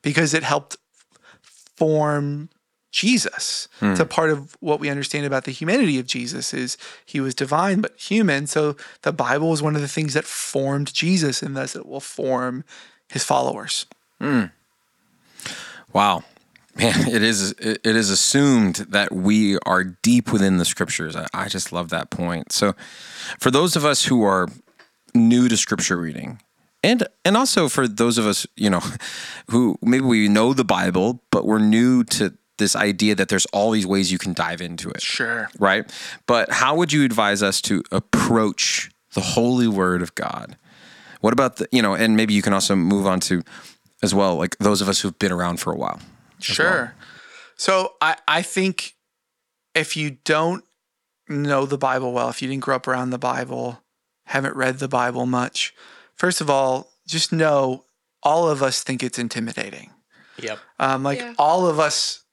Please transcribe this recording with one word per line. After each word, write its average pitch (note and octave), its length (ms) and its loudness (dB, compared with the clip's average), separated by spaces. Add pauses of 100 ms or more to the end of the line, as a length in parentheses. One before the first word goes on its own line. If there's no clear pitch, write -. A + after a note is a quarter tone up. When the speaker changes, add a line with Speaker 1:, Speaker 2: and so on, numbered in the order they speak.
Speaker 1:
because D3 320 2
it D#3+ 100 0
helped C#3+ 320 -2 (1000)
form D3+ 720 0 (440)
Jesus. - 760 -2 (100)
Speaker 2:
Hmm. - 140 0
Speaker 1:
It's F3+ 80 0
a E3 40 4
part D#3+ 260 0
of C#3+ 280 -4
what D3+ 220 -2
we D3 100 -4
understand C#3+ 340 -4
about C3+ 200 -2
the C3+ 80 -8
humanity D#3+ 480 0
of B2 80 -8
Jesus B2 440 -6
is B2+ 240 -6 (300)
he - 140 -4
was C3+ 160 -4
divine E3+ 440 0
but - 160 -4
human. D#3+ 520 0
So D3+ 260 0 (280)
the D3 100 0
Bible C#3+ 360 0
was D#3 140 0
one D3+ 140 0
of D3 40 0
the C#3+ 60 -4
things C#3+ 280 -4
that D3+ 100 -2
formed C#3 680 -4
Jesus, D#3+ 480 0
and C#3 160 -8
thus C3+ 200 -8
it - 100 -12
will C#3 140 -12
form B2+ 640 -4 (440)
his C3+ 140 -6
followers. C3 640 -2 (340)
Speaker 2:
Hmm. A#3+ 260 0 (1500)
Wow. G2 300 2 (540)
Man, A#2 320 2
it A2+ 140 2
is, G#2 360 0
it A2 260 -4
is A2 260 2
assumed A#2 680 4 (140)
that G2+ 220 0
we G2 540 2
are F#2 180 2
deep A#2 480 2
within G2 260 2
the F2 60 2
scriptures. E2 520 -4
I, E2 180 -8
I F#2+ 140 -6
just F#2+ 240 -6
love F2 180 -6
that E2 200 -6
point. F2 420 -6
So G2+ 220 0 (640)
for - 120 2
those D#3 260 2
of D3+ 80 0
us D3 200 2
who B2 180 4
are F#2+ 260 2 (680)
new A#2+ 340 6
to A2+ 80 2
scripture F#2 400 -2
reading, E2+ 440 -8 (420)
and, A3+ 240 4 (180)
and F#3+ 120 4
also A3 320 2
for C3 200 2
those A2+ 300 2
of A2+ 80 2
us, G#2 200 0 (100)
you G#2+ 140 2
know, F2+ 100 2 (340)
<laughs> - 340 -14
who A#2 340 2
maybe B2+ 220 2
we A2 240 4
know A2 260 4
the B2+ 100 2
Bible, F#2 680 0
but - 140 2
we're G#2+ 140 2
new A#2 460 4
to G#2 300 -2 (240)
this G2+ 180 0
idea G#2 400 2
that F#2+ 140 0
there's F#2+ 160 2
all G#2 260 2
these G#2+ 140 0
ways F#2+ 260 0
you F#2 60 -2
can F2+ 140 -6
dive E2+ 280 -4
into E2+ 300 -10
it. - 120 -10
Speaker 1:
Sure. A#2 460 -4 (100)
Speaker 2:
Right? G2+ 320 2 (360)
But A#2 260 2
how C#3 240 2
would E3+ 160 0
you D3 120 4
advise G#2 380 2
us F#2+ 200 0
to F#2+ 280 0
approach - 1000 0 (240)
the G2 80 2
holy A#2+ 440 2
word F#2 360 2
of E2+ 120 -8
God? - 420 -8 (640)
What A2 120 4
about B2 240 2
the, - 160 -6
you B2+ 100 4
know, G2+ 120 2
and A2 220 4
maybe A2 160 2
you G2+ 100 4
can G#2 100 0
also G2 240 2
move F#2+ 300 2
on F#2 140 2
to F2 220 -2 (600)
as G2 120 0
well, G2 220 2
like, E2 220 -4
those G2+ 220 2
of G2 80 0
us G2 120 0
who've G2 180 -6
been F#2+ 140 0
around F2 280 -2
for - 140 -4
a - 20 -6
while, G1+ 240 -6 (480)
as - 80 -4
Speaker 1:
Sure. E3 140 2
Speaker 2:
well. B2+ 220 -2 (640)
Speaker 1:
So F#3+ 440 0
I, D#3+ 160 2 (100)
I D#3 160 0
think - 520 -4 (800)
if D#3 220 -2
you D3 280 -6
don't E3 400 0 (640)
know C#3+ 380 0
the C#3 120 -4
Bible C3 340 -2
well, B2 180 -2
if A#2+ 120 -10
you C3 60 -6
didn't C3+ 140 -6
grow C3+ 140 -2
up B2+ 120 -6
around B2+ 220 -2
the B2 80 -6
Bible, B2+ 640 -6 (440)
haven't C3+ 300 -4
read C3 220 -2
the C#3 100 -6
Bible B2 380 -2
much, B2+ 480 -4 (420)
first F3+ 240 -2
of D3+ 80 -2
all, C3+ 420 0 (160)
just D#3 260 -4
know C#3+ 520 2 (380)
all D#3+ 260 4
of C#3+ 140 0
us C3 200 -2
think B2+ 200 -6
it's B2+ 160 -6
intimidating. A2+ 720 -8 (480)
Speaker 3:
Yep. G#2+ 200 -10 (200)
Speaker 1:
Um, C3+ 240 0
like, C#3 180 -2
Speaker 4:
Yeah. A#3+ 180 -12
Speaker 1:
all E3+ 280 4
of D#3 120 2
us - 440 -2 (100)